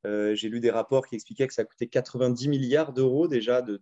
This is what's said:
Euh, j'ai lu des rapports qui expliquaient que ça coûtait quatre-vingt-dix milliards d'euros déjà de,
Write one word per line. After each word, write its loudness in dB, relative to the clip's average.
Euh, 0
j'ai -6
lu -6
des 4
rapports 0
qui -10
expliquaient -4
que -10
ça -2
coûtait -8
quatre-vingt-dix -2
milliards 2
d'euros 2
déjà 2
de, -4